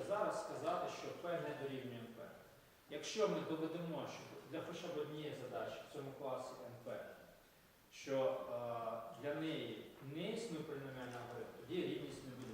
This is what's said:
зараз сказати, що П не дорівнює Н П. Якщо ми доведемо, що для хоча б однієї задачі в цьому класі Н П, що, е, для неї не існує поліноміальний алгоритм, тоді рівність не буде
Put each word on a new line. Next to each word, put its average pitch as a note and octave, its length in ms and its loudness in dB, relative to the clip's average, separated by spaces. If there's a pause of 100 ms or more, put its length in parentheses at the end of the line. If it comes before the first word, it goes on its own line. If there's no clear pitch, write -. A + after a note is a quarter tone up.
зараз - 360 4
сказати, D#3+ 420 2 (120)
що - 100 -4 (140)
П E3+ 240 2
не D3 60 0 (100)
дорівнює B2 360 -2
Н A2+ 180 -6
П. - 60 -8 (680)
Якщо F#3 380 4
ми D#3+ 120 6 (100)
доведемо, D#3+ 500 2 (140)
що - 80 -8 (280)
для D#3+ 160 0
хоча F3 200 -4
б D#3 120 0
однієї D3 440 0
задачі - 420 0
в - 80 -14
цьому C3+ 260 -2
класі B2+ 360 0 (120)
Н A#2+ 180 -8
П, A2+ 200 -2 (880)
що, C3+ 300 2
е, A#2 1000 2
для D3 120 2
неї D3+ 520 0 (280)
не F3+ 180 2
існує D#3+ 300 0
поліноміальний C3 600 -4
алгоритм, - 380 -4
тоді - 160 -2
рівність C#3 480 0
не C3 140 -6
буде A2+ 160 -6